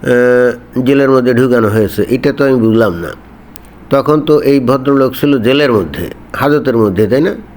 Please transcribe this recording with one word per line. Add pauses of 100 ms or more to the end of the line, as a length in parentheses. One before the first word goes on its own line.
এ,
জেলের
মধ্যে
ঢুকানো
হয়েছে।
এটা
তো
আমি
বুঝলাম
না। (840)
তখন
তো
এই
ভদ্রলোক
ছিল
জেলের
মধ্যে, (260)
হাজতের
মধ্যে,
তাই
না? (220)